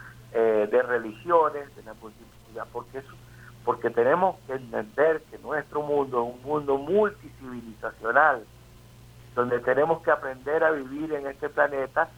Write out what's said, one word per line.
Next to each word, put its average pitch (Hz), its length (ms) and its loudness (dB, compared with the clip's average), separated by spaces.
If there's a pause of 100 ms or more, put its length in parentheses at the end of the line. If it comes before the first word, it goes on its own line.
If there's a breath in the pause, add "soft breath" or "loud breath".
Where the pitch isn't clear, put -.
(340 loud breath)
eh, 110 360 4
de 120 120 4
religiones, 131 960 0
de - 80 -20
la 110 100 -18
multiplicidad, 110 800 -16
porque 123 280 -12
eso, - 120 -16 (520 loud breath)
porque 117 260 -2
tenemos 165 480 2 (100)
que 131 60 -8
entender 131 760 0
que 110 100 -18
nuestro 147 420 -6
mundo 139 420 0
es 120 120 -6
un 123 60 -20
mundo 143 360 0
multicivilizacional, 127 1700 0 (920)
donde 123 240 2
tenemos 147 440 2
que 160 80 2
aprender 143 520 -2
a 160 80 4
vivir 147 420 -6
en 139 140 -6
este 143 220 -8
planeta 143 680 0